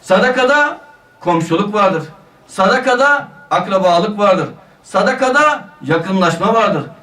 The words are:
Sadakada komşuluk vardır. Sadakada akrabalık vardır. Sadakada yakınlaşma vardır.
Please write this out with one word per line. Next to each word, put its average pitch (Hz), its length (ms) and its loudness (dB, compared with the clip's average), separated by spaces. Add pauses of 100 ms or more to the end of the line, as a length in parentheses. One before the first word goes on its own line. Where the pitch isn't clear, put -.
Sadakada 254 760 0 (420)
komşuluk 175 540 -2
vardır. 185 280 0 (440)
Sadakada 254 800 0 (220)
akrabalık 180 680 0
vardır. 190 300 2 (340)
Sadakada 254 840 0 (180)
yakınlaşma 180 720 -2
vardır. 220 280 0 (200)